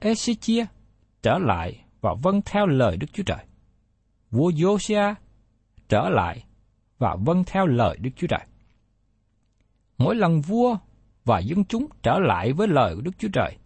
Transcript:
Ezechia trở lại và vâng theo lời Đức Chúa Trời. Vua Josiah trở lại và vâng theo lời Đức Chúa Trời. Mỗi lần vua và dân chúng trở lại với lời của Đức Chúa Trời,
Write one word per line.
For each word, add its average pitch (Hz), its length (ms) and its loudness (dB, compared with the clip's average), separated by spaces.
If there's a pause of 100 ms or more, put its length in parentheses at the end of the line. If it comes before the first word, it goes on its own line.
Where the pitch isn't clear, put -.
Ezechia 226 640 -2 (560)
trở 120 160 2
lại 90 460 -2 (180)
và 95 120 0
vâng 185 320 0
theo 202 200 0
lời 123 320 2
Đức 131 160 -8
Chúa 196 100 -8
Trời. - 220 -6 (840)
Vua 147 200 2
Josiah 202 640 0 (760)
trở 123 200 2
lại 98 340 -2 (540)
và 90 180 0 (100)
vâng 180 220 2
theo 190 180 0
lời 117 360 2
Đức 123 140 -4
Chúa 170 120 -6
Trời. - 180 -4 (1500)
Mỗi 185 180 2
lần 170 260 2
vua 226 360 0 (480)
và 110 140 2
dân 170 260 0
chúng 247 220 -4 (160)
trở 135 160 2
lại 120 340 0
với 208 140 0
lời 123 280 2
của 104 60 -8
Đức 175 160 -6
Chúa 220 160 -6
Trời, 98 320 -2